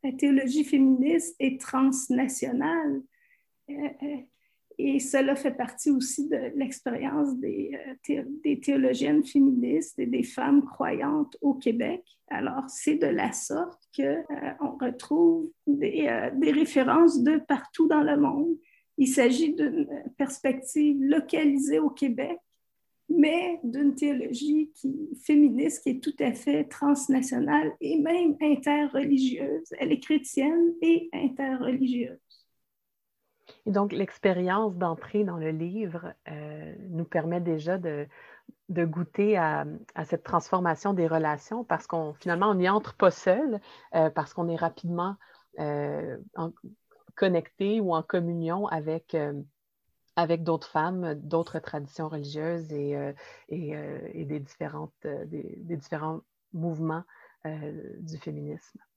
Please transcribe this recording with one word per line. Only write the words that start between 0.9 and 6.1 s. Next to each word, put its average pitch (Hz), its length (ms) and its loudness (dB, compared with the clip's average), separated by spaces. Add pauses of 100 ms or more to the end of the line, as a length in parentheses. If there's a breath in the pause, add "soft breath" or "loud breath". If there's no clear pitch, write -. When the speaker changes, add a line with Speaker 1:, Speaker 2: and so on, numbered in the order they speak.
Speaker 1:
est 262 220 0
transnationale. 269 1400 0 (720)
Euh, 285 180 -6 (140)
euh, 294 140 -6 (640)
et 277 200 2
cela 277 380 2
fait 277 160 0
partie 254 380 -4
aussi 277 380 0